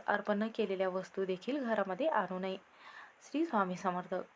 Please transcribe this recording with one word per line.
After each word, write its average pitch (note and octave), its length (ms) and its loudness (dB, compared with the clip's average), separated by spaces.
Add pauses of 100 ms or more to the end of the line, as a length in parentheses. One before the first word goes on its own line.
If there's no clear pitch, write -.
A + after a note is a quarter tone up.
अर्पण G#3 420 2
केलेल्या F#3+ 400 0
वस्तू F#3 360 -2
देखील F#3+ 400 0
घरामध्ये G3+ 420 0
आणू F#3 320 2
नये. F#3+ 180 -2 (680)
श्री D4+ 220 0
स्वामी G3 300 2
समर्थ. F3+ 380 -2 (220)